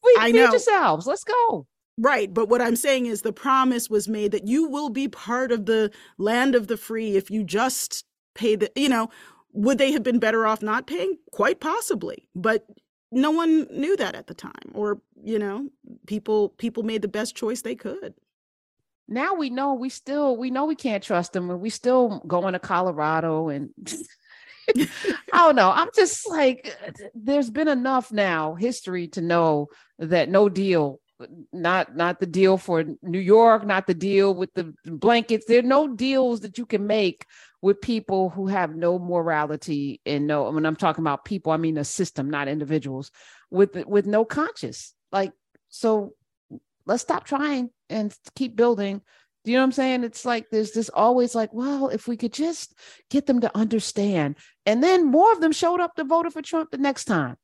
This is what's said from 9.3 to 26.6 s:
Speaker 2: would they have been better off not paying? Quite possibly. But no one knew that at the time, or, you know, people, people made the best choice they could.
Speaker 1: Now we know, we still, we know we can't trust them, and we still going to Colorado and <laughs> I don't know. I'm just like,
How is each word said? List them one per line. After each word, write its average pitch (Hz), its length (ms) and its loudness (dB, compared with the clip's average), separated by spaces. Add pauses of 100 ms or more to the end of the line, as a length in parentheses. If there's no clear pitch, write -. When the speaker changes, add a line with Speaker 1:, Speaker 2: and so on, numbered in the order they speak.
Speaker 2:
would 220 240 2
they 269 140 4
have 294 120 0
been 247 140 2
better 220 300 2
off 214 160 0
not 220 240 -4
paying? 349 300 -4 (140)
Quite 277 280 0
possibly. 339 760 -6
But 214 320 -2 (460)
no 269 180 2
one 320 420 2
knew 339 260 -2
that 196 180 -4
at - 120 -16
the - 60 -14
time, - 400 -18
or, 208 280 -4 (220)
you 220 140 -4
know, 214 320 -6 (380)
people, 208 420 0
people 226 340 -8
made 214 180 -4
the 214 60 -6
best 220 280 -6
choice 226 260 -6
they 247 140 -8
could. - 380 -12 (960)
Speaker 1:
Now 277 280 -4
we 294 140 -4
know, 269 240 -2
we 254 160 -6
still, 269 480 -2
we 254 120 -6
know 269 160 -2
we 311 100 -2
can't 208 280 -4
trust 175 300 -2
them, 180 180 -4
and 180 80 -6
we 214 100 -6
still 247 560 0
going 180 280 -2
to 180 60 -4
Colorado 160 880 0
and 143 280 -6
<laughs> - 40 -20 (960)
I 285 100 2 (460)
don't 330 240 6
know. 190 140 6
I'm 349 220 2
just 370 360 2
like, 277 440 0 (400)